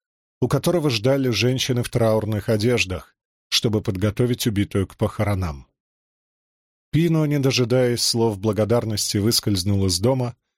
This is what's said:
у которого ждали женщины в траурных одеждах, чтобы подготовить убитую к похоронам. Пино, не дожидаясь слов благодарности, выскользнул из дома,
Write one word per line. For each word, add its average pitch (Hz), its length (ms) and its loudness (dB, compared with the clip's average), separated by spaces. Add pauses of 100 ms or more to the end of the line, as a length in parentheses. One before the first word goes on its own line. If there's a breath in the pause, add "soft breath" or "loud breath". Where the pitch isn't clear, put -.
(400)
у 127 80 0
которого 151 440 0
ждали 127 380 0
женщины 120 520 0
в - 80 -6
траурных 110 580 0
одеждах, 104 680 -2 (340)
чтобы 107 320 0
подготовить 107 640 -2
убитую 101 400 0
к - 120 -14
похоронам. 95 680 -4 (1200)
Пино, 160 340 2
не 147 140 0
дожидаясь 123 640 2
слов 113 340 0
благодарности, 107 800 0
выскользнул 101 680 0
из 90 120 0
дома, 123 380 0 (200)